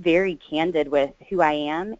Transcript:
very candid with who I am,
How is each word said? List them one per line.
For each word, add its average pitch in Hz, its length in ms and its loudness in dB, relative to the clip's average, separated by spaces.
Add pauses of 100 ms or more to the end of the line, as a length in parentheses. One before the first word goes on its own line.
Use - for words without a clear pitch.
very 175 340 2
candid 156 540 -2
with 139 220 0 (180)
who 190 120 -2
I 156 120 4
am, 160 460 -4